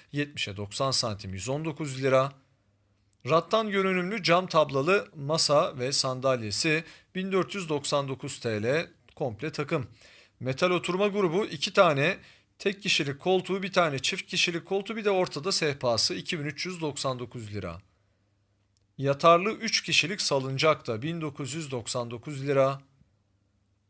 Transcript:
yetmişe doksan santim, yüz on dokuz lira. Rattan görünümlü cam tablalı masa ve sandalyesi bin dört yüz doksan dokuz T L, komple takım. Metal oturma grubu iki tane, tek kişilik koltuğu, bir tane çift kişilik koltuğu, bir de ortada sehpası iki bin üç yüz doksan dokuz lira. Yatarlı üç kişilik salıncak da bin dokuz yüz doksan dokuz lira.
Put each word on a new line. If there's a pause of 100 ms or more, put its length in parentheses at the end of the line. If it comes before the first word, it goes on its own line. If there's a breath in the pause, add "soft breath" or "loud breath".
(120)
yetmişe
doksan
santim,
yüz
on
dokuz
lira. (1000)
Rattan
görünümlü
cam
tablalı
masa
ve
sandalyesi (320 loud breath)
bin
dört
yüz
doksan
dokuz
T
L, (260)
komple
takım. (520 loud breath)
Metal
oturma
grubu
iki
tane, (420 loud breath)
tek
kişilik
koltuğu,
bir
tane
çift
kişilik
koltuğu,
bir
de
ortada
sehpası
iki
bin
üç
yüz
doksan
dokuz
lira. (1160)
Yatarlı
üç
kişilik
salıncak
da
bin
dokuz
yüz
doksan
dokuz
lira. (1080)